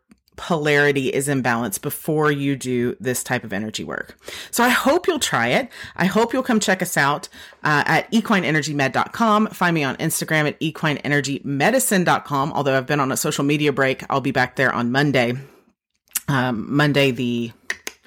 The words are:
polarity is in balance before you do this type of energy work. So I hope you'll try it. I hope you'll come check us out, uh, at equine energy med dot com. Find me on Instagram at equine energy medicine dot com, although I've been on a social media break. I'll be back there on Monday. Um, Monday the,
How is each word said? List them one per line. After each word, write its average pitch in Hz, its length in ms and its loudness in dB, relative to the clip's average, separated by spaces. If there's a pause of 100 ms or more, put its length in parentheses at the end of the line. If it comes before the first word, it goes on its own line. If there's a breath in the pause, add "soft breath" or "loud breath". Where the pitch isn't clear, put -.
(360)
polarity 147 720 2
is 139 200 0
in 135 140 0
balance 117 360 -2
before 151 520 0
you 139 260 0
do 123 440 -2
this 123 220 -4
type 123 220 -4
of 107 80 -12
energy 107 320 -6
work. - 320 -10 (340 loud breath)
So - 140 2
I 247 60 4
hope 285 360 2
you'll 330 120 2
try 120 300 0
it. 220 200 0 (280 loud breath)
I 175 100 2
hope 220 260 2
you'll 262 100 0
come 233 180 0
check 185 200 0
us 175 160 -4
out, - 320 0 (340 loud breath)
uh, 147 240 2
at 156 260 2
equine 208 320 2
energy 147 280 0
med 139 200 0
dot - 200 -2
com. 214 360 2
Find 175 260 0
me 151 100 0
on 131 120 -2
Instagram 156 520 -2
at - 100 -2
equine 151 400 -2
energy 139 460 -2
medicine 180 600 2
dot 151 200 2
com, 139 280 -2
although 135 240 2
I've 127 100 -2
been 147 140 0
on 135 120 0
a 120 40 -2
social 147 280 -2
media 147 280 2
break. 135 360 0
I'll 139 120 0
be 135 100 -2
back 127 260 0
there 135 160 2
on 120 200 -2
Monday. 131 420 2 (960 loud breath)
Um, 127 460 -2
Monday 143 360 4
the, 120 420 -2 (540 soft breath)